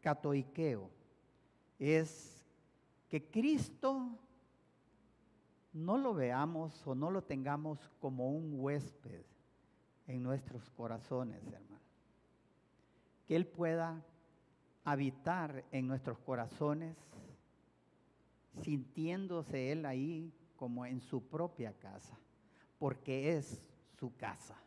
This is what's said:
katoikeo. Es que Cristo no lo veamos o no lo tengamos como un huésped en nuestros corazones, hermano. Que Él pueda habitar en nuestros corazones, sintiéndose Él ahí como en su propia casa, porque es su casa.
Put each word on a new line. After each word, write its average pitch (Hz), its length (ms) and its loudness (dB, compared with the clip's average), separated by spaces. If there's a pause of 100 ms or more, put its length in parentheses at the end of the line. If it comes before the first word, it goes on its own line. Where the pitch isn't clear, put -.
katoikeo. 143 880 2 (880)
Es 156 680 2 (640)
que - 220 -2
Cristo 262 880 2 (1500)
no 170 240 2
lo 269 180 4
veamos 151 720 2
o 135 80 0
no 147 160 2
lo 190 120 2
tengamos 143 680 -2 (100)
como 131 300 0
un 156 300 -2
huésped 135 600 -2 (840)
en 127 160 -4
nuestros 131 480 -2
corazones, 117 760 -4
hermano. - 340 -14 (1500)
Que 156 100 4
Él 175 100 4
pueda 165 580 0 (760)
habitar 143 880 0
en 131 160 0
nuestros 131 320 -2
corazones, 147 800 0 (1700)
sintiéndose 160 1080 -2
Él 156 160 0
ahí 160 460 -2 (240)
como 123 280 -4
en 127 160 -4
su 123 280 -4
propia 156 500 -2
casa, - 400 -16 (600)
porque 139 580 2
es - 280 -4 (280)
su - 240 -8
casa. - 400 -8 (100)